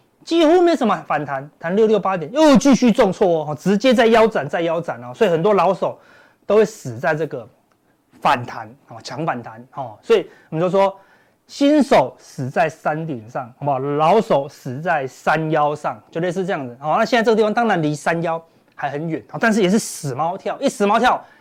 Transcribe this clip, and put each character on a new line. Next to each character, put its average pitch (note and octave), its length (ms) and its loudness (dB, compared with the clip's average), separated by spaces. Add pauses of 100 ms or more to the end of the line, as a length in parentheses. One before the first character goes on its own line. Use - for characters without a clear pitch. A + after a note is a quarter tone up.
(240)
几 E4 220 2
乎 F4 160 6
没 E4+ 140 4
什 B3 120 0
么 G3 80 2 (100)
反 D3+ 180 -2
弹， C#3 260 -8 (100)
弹 E3+ 160 -4
六 A3 100 4
六 G#3+ 140 2
八 F#3+ 180 -2
点， D#3+ 140 -8
又 D4 240 4
继 C4+ 180 4
续 A#3 180 4
重 G3 200 2
挫 E3+ 340 0
哦， D3 140 -6
直 G3 180 0
接 C4 160 2
在 A#3 140 4
腰 A3+ 200 6
斩， D#3+ 200 -2
在 F3 140 -4
腰 E3 200 -2
斩 A#2+ 220 -10
哦。 B2 100 -14
所 A3 140 2
以 - 20 2
很 D#3+ 120 2
多 G#3 120 2
老 F#3 200 2
手 D3+ 260 -4 (480)
都 G3 80 2
会 A3 100 6
死 - 320 -12
在 D#3+ 160 -2
这 D#3 140 -4
个 B2 200 -12 (720)
反 C3+ 240 0
弹 A#2+ 240 -12 (200)
哦， A#2 160 -18
强 C3+ 220 -8
反 C3 160 -4
弹 A2+ 220 -18 (120)
哦。 A#2+ 260 -12
所 A3+ 140 2
以 E3+ 120 -2 (220)
我 D#3+ 60 -8
们 D#3+ 60 -2
就 F3+ 80 0
说， G3 260 0 (500)
新 C#4+ 380 2
手 D3+ 340 2
死 - 320 -10
在 E3 200 0
山 D#3+ 360 -6
顶 A#2+ 240 -10
上， B2+ 300 -10
好 C#3+ 60 -8
不 D3 60 0
好？ C3 80 -2
老 D#3 420 2
手 D3 260 0
死 C3 320 -12
在 D#3 260 -2
山 D#3 460 -2
腰 D3 240 0
上， C#3 340 -8
就 E3 120 -8
类 F3+ 100 -2
似 F#3 140 -4
这 F#3+ 80 -4
样 D3 120 -6
子。 A#2+ 140 -14
好， D#3 180 -2
那 A3+ 60 2
现 A#3 160 0
在 A3 40 0
这 A#3 80 2
个 A3 40 4
地 A3 80 2
方 G#3+ 100 0
当 A#3 140 0
然 F#3 160 0
离 D3+ 100 0
山 E3+ 300 -2
腰 E3 180 -6 (340)
还 D3 140 -6
很 D3 200 -6
远， C#3+ 200 -6
好， - 100 -12
但 A3+ 120 2
是 G#3+ 100 2
也 F3 80 2
是 G#3 80 2
死 - 380 -6
猫 E3 220 -4
跳， F#3 240 -8
一 C4+ 80 0
死 G3+ 180 -2
猫 G#3 100 2
跳， G#3+ 240 2 (200)